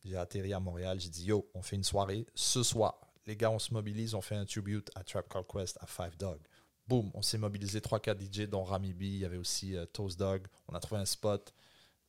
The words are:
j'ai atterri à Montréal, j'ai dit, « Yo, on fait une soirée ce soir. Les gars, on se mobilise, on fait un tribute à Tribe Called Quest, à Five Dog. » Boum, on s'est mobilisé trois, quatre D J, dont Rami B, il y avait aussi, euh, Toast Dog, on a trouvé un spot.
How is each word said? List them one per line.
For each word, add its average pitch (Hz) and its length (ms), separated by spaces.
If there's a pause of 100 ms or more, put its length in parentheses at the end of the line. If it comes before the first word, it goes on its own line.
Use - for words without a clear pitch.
j'ai 95 100
atterri 95 380
à 95 80
Montréal, 92 380
j'ai 87 100
dit, « 82 160
Yo, 104 280
on 90 80
fait - 140
une 98 80
soirée 98 500
ce - 300
soir. 110 320 (300)
Les 107 100
gars, 110 160
on 110 80
se - 140
mobilise, 110 400
on 101 80
fait 107 140
un 101 100
tribute 101 500
à 95 80
Tribe - 260
Called 92 220
Quest, 95 300
à - 60
Five 85 300
Dog. » 87 220 (480)
Boum, 110 280
on 98 60
s'est - 160
mobilisé 101 440
trois, - 180
quatre 104 200
D 98 120
J, 104 160
dont 98 160
Rami 95 300
B, 90 80
il 98 160
y 95 80
avait 87 100
aussi, 92 400
euh, 85 120
Toast 95 300
Dog, 95 300 (220)
on - 60
a 92 40
trouvé 104 220
un 98 40
spot. - 480 (560)